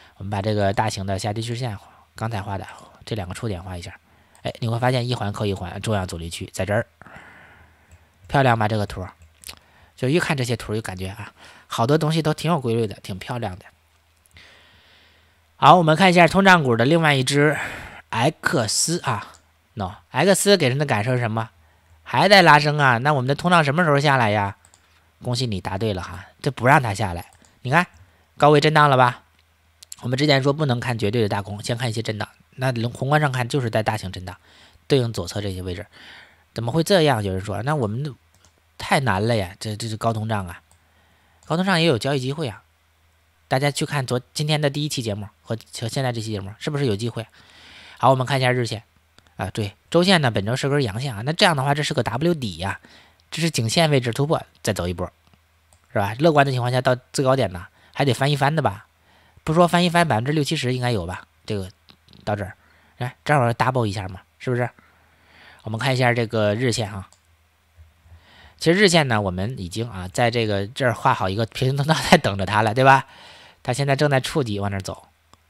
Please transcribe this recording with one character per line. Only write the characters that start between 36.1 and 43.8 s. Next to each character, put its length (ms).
怎 100
么 80
会 140
这 200
样？ 200
有 80
人 100
说， 200
那 120
我 120
们 280
太 240
难 260
了 80
呀， 240
这， 160
这 140
是 80
高 160
通 160
胀 180
啊。 140
高 100
通 80
胀 160
也 60
有 100
交 180
易 60
机 100
会 160
啊。 160
大 100
家 120
去 160